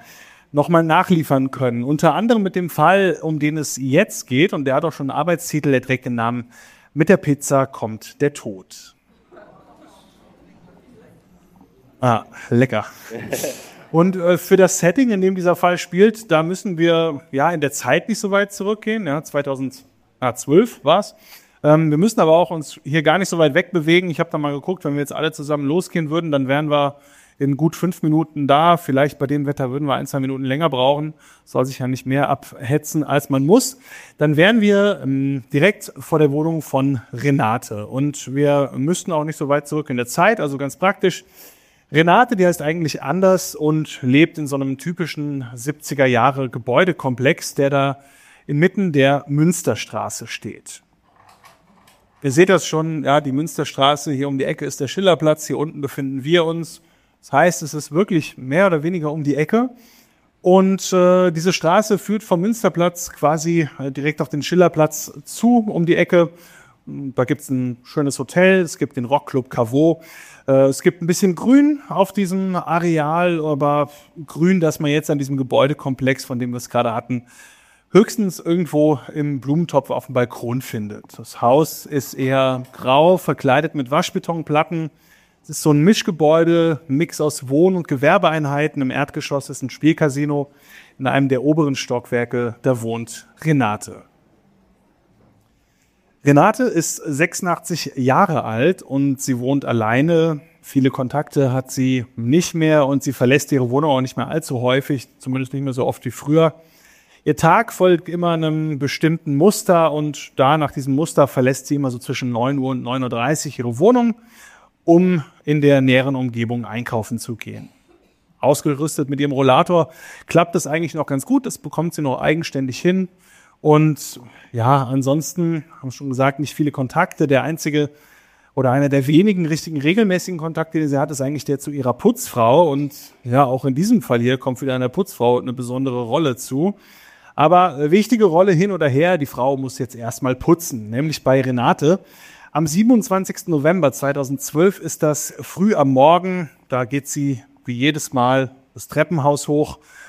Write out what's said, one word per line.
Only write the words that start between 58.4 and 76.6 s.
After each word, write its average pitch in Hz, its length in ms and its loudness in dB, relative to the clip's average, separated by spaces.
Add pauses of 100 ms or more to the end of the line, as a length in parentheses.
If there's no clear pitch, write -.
oder 160 160 0
weniger 156 280 -4
um 156 120 -6
die 139 120 0
Ecke. 220 340 0 (720)
Und, 190 500 4
äh, 180 400 4
diese 165 220 -2
Straße 196 460 0
führt 208 240 -6
vom 175 180 0
Münsterplatz 175 720 -2
quasi, 160 640 0
äh, 139 140 -8
direkt 147 300 -4
auf 147 80 -8
den 147 120 -6
Schillerplatz 165 720 0 (100)
zu, 240 360 2 (100)
um 170 160 -2
die 175 100 2
Ecke. 170 340 2 (580)
Da 139 380 -4
gibt's 143 260 -4
ein 127 320 -2
schönes 139 340 -4
Hotel, 185 440 2
es 160 180 -6
gibt - 180 -6
den 123 80 -4
Rockclub 135 460 -2
Caveau. 143 500 2 (460)
Äh, 135 160 6
es 135 180 2
gibt 170 220 0
ein 165 40 -4
bisschen 180 280 0
Grün 285 440 4 (100)
auf 190 220 0
diesem 190 440 -2
Areal, 170 840 0
aber 147 520 0 (340)
Grün, 180 340 2
das 156 200 0
man 151 100 -2
jetzt 151 220 0
an 143 80 0
diesem 139 180 -4
Gebäudekomplex, 131 880 -2
von 123 140 -8
dem 123 100 -4
wir 120 80 -8
es - 140 -14